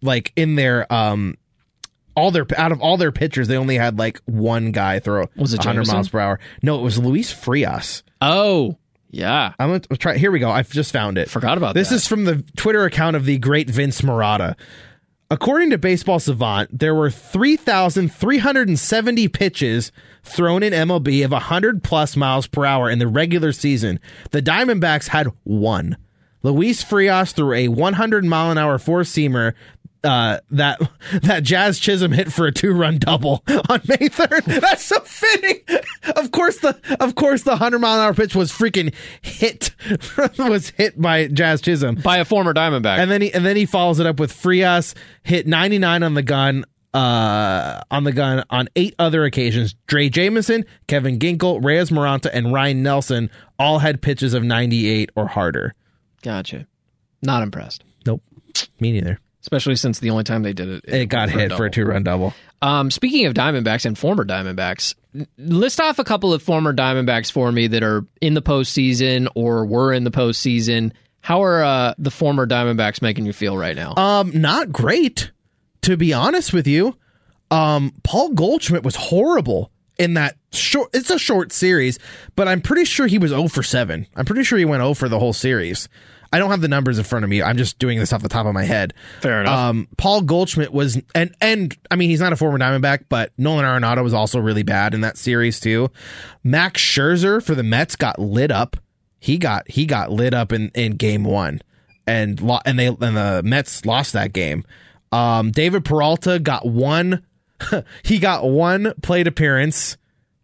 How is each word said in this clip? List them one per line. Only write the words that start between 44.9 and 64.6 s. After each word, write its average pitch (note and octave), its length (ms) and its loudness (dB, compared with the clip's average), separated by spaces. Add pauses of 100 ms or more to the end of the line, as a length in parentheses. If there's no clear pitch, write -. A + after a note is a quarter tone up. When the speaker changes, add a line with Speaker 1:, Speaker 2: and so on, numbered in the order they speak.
Speaker 1:
hit F3 240 0
ninety-nine E3+ 560 2
on D#3+ 100 0
the D3 80 0
gun, C3+ 440 0 (280)
uh, G#2+ 960 0
on C#3+ 140 -2
the C#3+ 100 0
gun C3 380 0
on B2 240 -2
eight F#3 240 0
other D#3+ 260 2
occasions. A#2+ 480 0 (140)
Dre C#3+ 220 2
Jameson, G#3+ 560 0 (220)
Kevin C3+ 300 0
Ginkel, E3+ 460 0
Reyes D3+ 260 2
Maranta, C#3+ 420 0
and A#2+ 220 0
Ryan C3+ 300 0
Nelson C3+ 480 0 (260)
all D3+ 220 2
had D3 240 0
pitches C3+ 320 0
of A#2 80 0
ninety-eight A#2 720 0
or G#2+ 100 0
harder. F2 480 -2 (480)
Speaker 2:
Gotcha. G#2+ 440 -8 (560)
Not B2+ 220 0
impressed. - 400 -10 (220)
Speaker 1:
Nope. A#2 160 -2 (580)
Me A2+ 120 -2
neither. F#2 280 -2 (220)
Speaker 2:
Especially C#3 340 -2
since A#2 240 -2
the A2+ 100 -2
only A2 140 0
time A2+ 180 -2
they G2+ 120 -4
did F#2 140 -8
it, F#2 200 -12
Speaker 1:
It C3 180 -2
got G#2+ 240 -2
Speaker 2:
for - 80 -2
a G#2+ 40 0
Speaker 1:
hit G2 100 -2
for G#2+ 140 -2
a G#2 40 -2
Speaker 2:
double. G2+ 40 -6
Speaker 1:
two-run G2 300 0
double. F#2 300 -2 (300)
Speaker 2:
Um, C#3 260 0
speaking B3+ 380 0
of B2 80 -2
Diamondbacks B2 500 0
and A2+ 100 -2
former D#3+ 300 0
Diamondbacks, F#2 720 -4 (180)